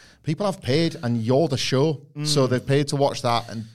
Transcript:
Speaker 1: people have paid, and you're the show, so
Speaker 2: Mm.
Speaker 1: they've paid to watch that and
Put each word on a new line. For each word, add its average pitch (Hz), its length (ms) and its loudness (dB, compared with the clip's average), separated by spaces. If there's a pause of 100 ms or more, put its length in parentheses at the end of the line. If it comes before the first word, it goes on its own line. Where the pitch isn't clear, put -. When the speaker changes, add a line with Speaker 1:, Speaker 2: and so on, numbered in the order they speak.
(240)
Speaker 1:
people 160 220 -4
have 190 160 -4
paid, 160 400 0
and 120 220 0
you're 135 240 2
the 135 100 -2
show, 139 440 0 (220)
so 143 220 2
Speaker 2:
Mm. - 40 2
Speaker 1:
they've 123 180 -2
paid 143 220 2
to 147 60 -2
watch 135 280 0
that 120 260 0
and 110 260 -10